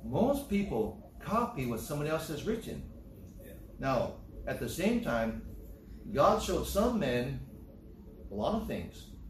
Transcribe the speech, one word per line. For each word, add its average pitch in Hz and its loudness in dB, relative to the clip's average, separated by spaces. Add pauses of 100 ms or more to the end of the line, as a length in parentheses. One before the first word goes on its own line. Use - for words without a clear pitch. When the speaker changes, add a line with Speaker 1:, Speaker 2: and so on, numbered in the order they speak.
Speaker 1:
Most 208 4
people 190 0 (100)
copy 190 0
what 117 0
somebody 147 -2
else 156 0
has 151 -4
written. - -2 (640)
Speaker 2:
Yeah. - -14 (260)
Speaker 1:
Now, 131 2 (300)
at - -2
the 120 -2
same 214 2
time, 113 2 (720)
God 180 8
showed - 2
some 226 4
men 131 2 (920)
a 98 -6
lot 151 2
of - -4
things 98 -6 (240)